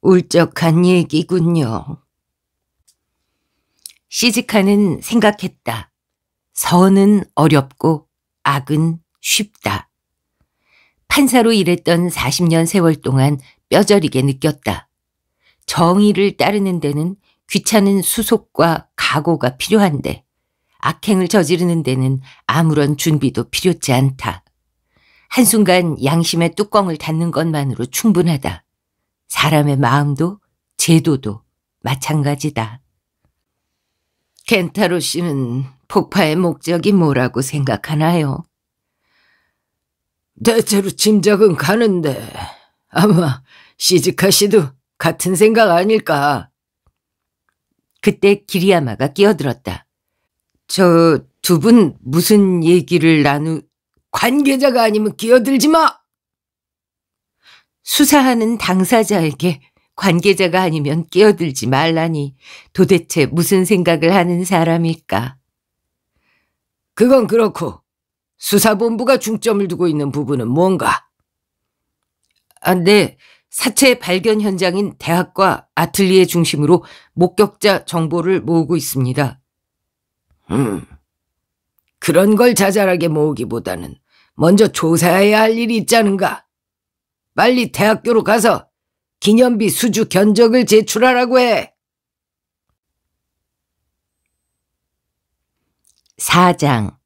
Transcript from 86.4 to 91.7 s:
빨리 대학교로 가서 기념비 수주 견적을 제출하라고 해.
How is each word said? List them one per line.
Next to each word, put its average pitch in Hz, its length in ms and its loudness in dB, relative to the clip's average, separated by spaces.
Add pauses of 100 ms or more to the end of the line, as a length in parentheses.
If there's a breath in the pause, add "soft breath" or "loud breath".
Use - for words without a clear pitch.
빨리 240 380 0
대학교로 220 520 0
가서 214 440 0 (520)
기념비 226 500 2
수주 214 380 -2
견적을 220 580 2
제출하라고 247 720 2
해. 226 360 0 (4000)